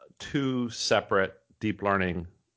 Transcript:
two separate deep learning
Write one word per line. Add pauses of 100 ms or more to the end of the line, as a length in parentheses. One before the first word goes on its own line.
(200)
two
separate (260)
deep
learning (300)